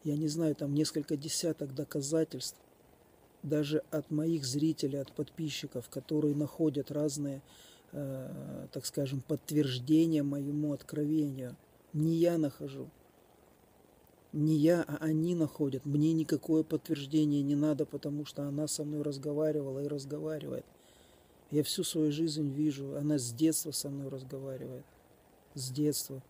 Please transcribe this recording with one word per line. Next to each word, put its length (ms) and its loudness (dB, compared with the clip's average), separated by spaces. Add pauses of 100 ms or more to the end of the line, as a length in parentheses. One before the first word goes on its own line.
я 120 0
не 120 0
знаю, 260 2
там 200 -2
несколько 420 0
десяток 580 -4
доказательств, 800 -2 (880)
даже 480 0
от 200 -2
моих 340 0
зрителей, 560 0
от 120 -8
подписчиков, 760 -6
которые 460 0
находят 560 0
разные, 520 -2 (500)
э, 800 -8
так 140 -8
скажем, 340 -2
подтверждения 1000 4
моему 500 0
откровению. 840 -2 (360)
Не 220 2
я 240 4
нахожу, 500 -4 (1400)
не 240 4
я, 300 6
а 140 -4
они 340 2
находят. 520 -2
Мне 260 4
никакое 500 2
подтверждение 800 0
не 120 2
надо, 320 2
потому 400 -6
что 160 -8
она 260 -2
со 160 -4
мной 180 -4
разговаривала 840 0
и 40 -2
разговаривает. 760 -6 (840)
Я 120 4
всю 220 0
свою 280 2
жизнь 380 0
вижу, 460 0
она 220 2
с 140 -2
детства 380 2
со 180 -4
мной 200 -6
разговаривает. 760 -10 (720)
С 160 -6
детства. 600 0